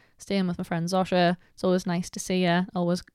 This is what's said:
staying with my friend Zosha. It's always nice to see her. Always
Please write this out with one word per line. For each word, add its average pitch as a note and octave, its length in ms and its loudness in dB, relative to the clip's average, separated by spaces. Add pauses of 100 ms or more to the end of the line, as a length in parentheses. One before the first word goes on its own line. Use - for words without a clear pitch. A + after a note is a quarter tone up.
(180)
staying G3 280 -2
with F3 120 -4
my F3+ 80 -6
friend E3+ 220 -4
Zosha. F3+ 500 2 (160)
It's - 100 -14
always F#3 240 2
nice F3 240 -4
to - 80 -10
see F#3 240 -2
her. F3 320 2
Always F3 260 0 (140)